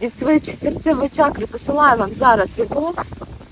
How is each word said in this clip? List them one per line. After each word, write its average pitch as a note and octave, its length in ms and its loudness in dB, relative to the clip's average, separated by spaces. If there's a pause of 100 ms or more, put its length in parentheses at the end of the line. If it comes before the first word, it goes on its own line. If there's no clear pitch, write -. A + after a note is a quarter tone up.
Від A#3 160 -6
своєї D4+ 260 2
серцевої C#4 640 0
чакри C#4+ 380 0
посилаю C#4 520 2
вам G3+ 140 -2
зараз A3+ 460 2
любов, D#4 400 -2 (540)